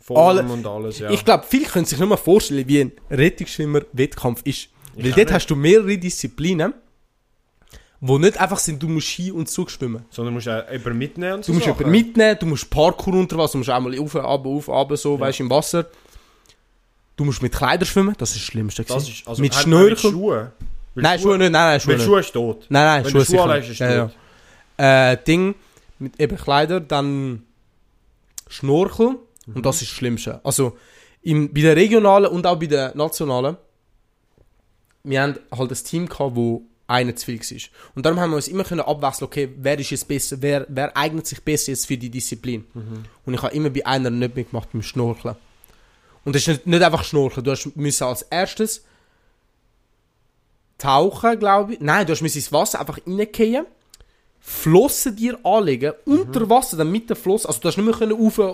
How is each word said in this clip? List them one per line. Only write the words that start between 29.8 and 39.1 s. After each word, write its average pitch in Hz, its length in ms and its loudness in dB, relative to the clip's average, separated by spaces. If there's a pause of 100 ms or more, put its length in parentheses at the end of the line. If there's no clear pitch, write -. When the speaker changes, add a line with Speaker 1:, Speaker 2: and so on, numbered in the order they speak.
Speaker 2:
ist 110 80 -10
das - 60 -14
Schlimmste. - 480 -6
Also, 135 320 -2 (460)
im, 151 300 0
bei 147 80 -2
der 156 160 6
regionalen 202 540 6
und 175 160 -2
auch 175 120 2
bei 165 80 -4
der 139 300 0
nationalen, 147 600 -2 (1500)
wir 135 180 -2
haben 143 140 -2 (140)
halt 123 200 -6
ein 131 140 -10
Team 170 240 -6
gehabt, 135 280 -6
wo 117 260 -2 (240)
einer 123 300 -2
zu - 100 -12
viel 117 140 -10
war. 120 180 -14 (380)
Und 135 100 -2
darum 170 140 0
haben 170 100 -2
wir 156 60 -2
uns 143 120 -4
immer 185 160 -6
können 170 180 -6
abwechseln, 143 440 -4